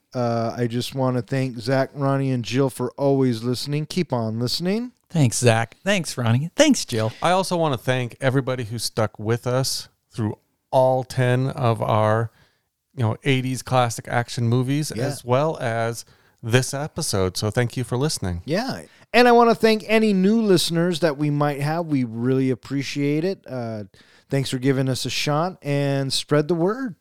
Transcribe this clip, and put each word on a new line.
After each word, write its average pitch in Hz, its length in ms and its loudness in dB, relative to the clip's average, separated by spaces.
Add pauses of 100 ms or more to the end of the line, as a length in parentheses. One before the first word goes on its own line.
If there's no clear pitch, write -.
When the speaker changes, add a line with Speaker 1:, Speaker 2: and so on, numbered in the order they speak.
(140)
Speaker 1:
Uh, 117 440 -2
I 120 100 0
just 120 280 -4
wanna 127 260 0
thank 131 380 -4
Zach, 135 340 0
Ronnie, 135 380 0
and 120 140 -2
Jill 127 240 2
for 123 220 -4
always 135 520 2
listening. 143 420 -2
Keep - 280 -2
on 113 260 -2
listening. 185 540 -2 (160)
Speaker 2:
Thanks, 139 300 2
Zach. 113 440 2
Thanks, 190 340 -2
Ronnie. 123 380 0
Thanks, 285 300 4
Jill. 110 260 -2 (100)
Speaker 3:
I 165 100 2
also 185 260 0
wanna 156 200 0
thank 127 440 -2
everybody 127 440 0
who 113 140 -8
stuck - 400 -4
with 113 260 -2
us 127 440 -2 (200)
through 107 280 -4 (340)
all 131 320 4
ten 127 460 0
of 117 320 -2
our, 113 500 2 (640)
you 127 80 -2
know, 110 220 0
eighties 131 360 0
classic 123 460 0
action 120 400 -2
movies, 127 480 0
Speaker 1:
Yeah. 113 120 -4
Speaker 3:
as 120 180 -8
well 135 340 0
as 113 460 -4 (360)
this 120 320 2
episode. 139 640 -2
So - 160 -2
thank 120 240 -2
you 127 80 -4
for 120 140 -4
listening. 98 480 -4
Speaker 1:
Yeah. 165 380 -4 (280)
And 247 160 6
I 240 60 8
wanna 233 220 6
thank 220 320 2
any 220 260 4
new 196 280 4
listeners 175 600 2
that 151 160 0
we 147 120 0
might 147 300 0
have. 160 280 -2
We 135 180 2
really 127 440 0
appreciate 143 760 -2
it. 190 200 -6
Uh, 113 400 -8 (440)
thanks 139 200 -2
for 131 100 -4
giving 131 280 2
us 127 180 -2
a 131 40 -4
shot, 156 520 -2
and 139 520 -2
spread 151 340 0
the 175 80 0
word. 202 460 -2